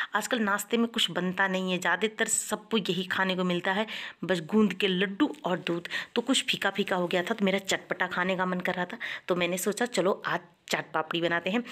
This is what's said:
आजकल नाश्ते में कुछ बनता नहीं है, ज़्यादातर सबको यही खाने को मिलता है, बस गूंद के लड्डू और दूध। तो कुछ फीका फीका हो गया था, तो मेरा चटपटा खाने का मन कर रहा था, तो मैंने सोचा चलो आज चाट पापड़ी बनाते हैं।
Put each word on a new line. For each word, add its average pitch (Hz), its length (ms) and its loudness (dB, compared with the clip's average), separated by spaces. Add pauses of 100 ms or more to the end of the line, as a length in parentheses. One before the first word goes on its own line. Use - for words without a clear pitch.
(140)
आजकल 214 260 0
नाश्ते 208 360 0
में 233 120 4
कुछ 226 220 0
बनता 180 380 2
नहीं 185 240 0
है, 180 60 2
ज़्यादातर 196 500 0
सबको - 500 -2
यही 185 280 0
खाने 185 300 0
को 185 80 0
मिलता 180 280 2
है, 214 140 0 (380)
बस 175 220 2
गूंद 214 280 4
के 202 140 0
लड्डू 196 440 0 (120)
और 175 160 0
दूध। 170 280 -4 (260)
तो 233 80 0
कुछ - 220 2
फीका 196 260 0
फीका 196 260 0
हो 180 100 2
गया 175 160 2
था, 180 120 -2
तो 208 100 -2
मेरा 190 160 4
चटपटा 185 480 -2
खाने 185 280 0
का 185 100 0
मन 180 140 -2
कर 180 140 0
रहा 180 100 -2
था, 233 140 -8 (300)
तो 180 80 2
मैंने 175 220 2
सोचा 208 280 0
चलो 202 400 2
आज 160 140 0 (300)
चाट 151 220 -2
पापड़ी 160 280 -2
बनाते 170 300 0
हैं। 240 200 2